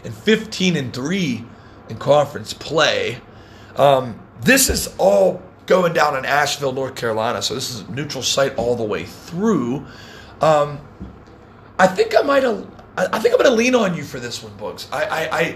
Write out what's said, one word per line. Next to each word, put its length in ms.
and 100
fifteen 640
and 180
three 500
in 80
conference 560
play. 680
Um, 440
this 280
is 300
all 420
going 280
down 220
in 100
Asheville, 480
North 200
Carolina, 480
so 140
this 160
is 80
a 120
neutral 300
site 340
all 200
the 80
way 220
through. 840
Um, 380
I 80
think 280
I 60
might 220
have, 240
I, 160
I 60
think 140
I'm 80
gonna 140
lean 180
on 220
you 80
for 160
this 240
one, 160
Boogs. 320
I, 140
I, 340
I, 160